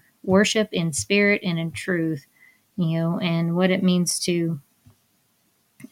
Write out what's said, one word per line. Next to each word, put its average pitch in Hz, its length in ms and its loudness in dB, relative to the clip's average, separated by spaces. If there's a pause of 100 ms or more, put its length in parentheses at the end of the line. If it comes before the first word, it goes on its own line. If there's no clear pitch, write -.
(220)
worship 208 500 2
in 165 220 -2
spirit 202 500 2
and 170 140 -2
in 165 120 -4
truth, 160 540 -4 (540)
you 165 200 0
know, 165 200 0
and 165 360 -2
what 185 160 2
it 185 120 0
means 180 360 2
to, 170 400 -2 (1300)